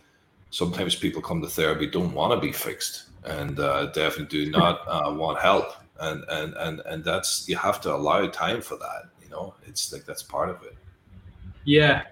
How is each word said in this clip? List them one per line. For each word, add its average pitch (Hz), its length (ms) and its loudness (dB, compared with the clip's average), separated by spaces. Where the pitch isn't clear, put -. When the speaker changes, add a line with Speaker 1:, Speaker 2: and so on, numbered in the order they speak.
Speaker 1:
sometimes 90 440 0
people 82 260 -2
come 85 220 -2
to 76 60 -4
therapy 76 380 2
don't 87 260 0
wanna 98 260 4
be - 140 -2
fixed - 560 -6
and, 71 340 -4
uh, 71 280 2
definitely 76 580 0
do 76 60 -2
Speaker 2:
<laughs> 78 80 2
Speaker 1:
not, 85 280 4
uh, 76 260 0
want 78 260 -2
help. 95 360 4
And, 78 280 -4
and, 78 260 -4
and, 80 320 -4
and 80 180 -6
that's, 87 440 -2
you 92 80 0
have - 260 0
to 80 120 0
allow 78 320 4
time 98 340 -2
for - 160 -10
that, - 280 -10
you - 80 -20
know? 92 240 -10
It's - 280 -6
like, 71 120 -12
that's - 180 -10
part 76 280 -4
of - 120 -10
it. - 140 -18
Speaker 2:
Yeah, 143 480 6